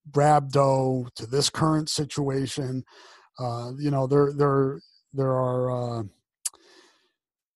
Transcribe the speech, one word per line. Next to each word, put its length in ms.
Rabdo, 1000
to 120
this 240
current 400
situation. 960
Uh, 400
you 120
know, 160
there, 260
there, 480
there 200
are, 680
uh, 20